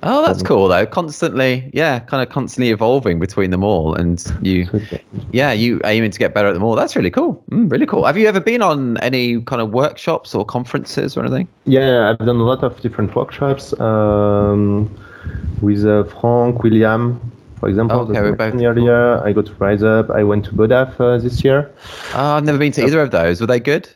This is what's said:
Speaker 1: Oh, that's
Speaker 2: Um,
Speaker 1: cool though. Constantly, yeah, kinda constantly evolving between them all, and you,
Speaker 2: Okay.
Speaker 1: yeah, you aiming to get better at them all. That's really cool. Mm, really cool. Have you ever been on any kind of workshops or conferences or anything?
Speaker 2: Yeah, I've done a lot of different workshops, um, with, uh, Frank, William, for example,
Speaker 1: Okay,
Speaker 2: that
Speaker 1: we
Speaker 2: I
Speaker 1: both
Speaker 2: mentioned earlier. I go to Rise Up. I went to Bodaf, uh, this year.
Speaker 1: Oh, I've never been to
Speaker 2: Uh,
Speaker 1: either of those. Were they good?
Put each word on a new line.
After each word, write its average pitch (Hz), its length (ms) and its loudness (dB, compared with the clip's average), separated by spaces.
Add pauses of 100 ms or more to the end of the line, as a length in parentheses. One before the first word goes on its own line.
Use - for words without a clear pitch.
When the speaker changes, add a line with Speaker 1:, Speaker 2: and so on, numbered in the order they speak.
Speaker 1:
Oh, 277 220 2
that's - 160 0
Speaker 2:
Um, - 60 -4
Speaker 1:
cool 98 200 4
though. 92 200 4
Constantly, 135 880 -2
yeah, 143 240 0
kinda 127 260 -4
constantly 123 460 -2
evolving 110 480 0
between 92 320 -2
them 92 120 0
all, 82 300 0
and 85 240 0 (240)
you, 90 320 0
Speaker 2:
Okay. 104 260 -6 (320)
Speaker 1:
yeah, 135 200 0
you 110 340 0
aiming 110 240 2
to - 80 -12
get 107 160 0
better 104 140 2
at 98 80 0
them 90 80 -2
all. 113 120 2
That's - 200 -2
really 90 160 0
cool. 269 400 -2
Mm, 202 200 2
really 254 140 2
cool. - 200 0
Have 151 120 2
you 214 100 4
ever 196 120 2
been 226 240 0
on 139 340 0
any 120 440 -2
kind 120 200 -6
of 110 120 -2
workshops 147 600 -2
or 104 100 0
conferences 127 720 -6
or 135 80 -4
anything? 127 240 -2 (180)
Speaker 2:
Yeah, 131 440 4
I've 113 80 0
done 117 200 0
a 117 60 2
lot 127 200 0
of 123 180 -4
different 113 340 -4
workshops, - 640 -4
um, 104 1080 2 (720)
with, 104 240 2
uh, 104 200 4
Frank, 120 580 0
William, 113 580 2 (380)
for 104 100 -2
example, 113 300 0
Speaker 1:
Okay, 110 140 -4
Speaker 2:
that 104 100 0
Speaker 1:
we 104 60 2
Speaker 2:
I - 20 0
Speaker 1:
both 107 80 -4 (160)
Speaker 2:
mentioned 120 100 0
earlier. 120 580 4
I 104 100 0
go 104 100 2
to 104 160 -8
Rise 101 240 2
Up. 110 260 2
I - 140 2
went 104 220 0
to - 100 -10
Bodaf, 127 440 2
uh, 123 200 2
this 120 240 -4
year. 139 260 2 (460)
Speaker 1:
Oh, 143 220 0
I've 147 60 0
never 147 140 0
been 147 140 2
to 143 100 -2
Speaker 2:
Uh, - 60 2
Speaker 1:
either 156 140 2
of 135 100 0
those. 87 280 2
Were 113 60 -2
they 123 140 2
good? 147 360 -2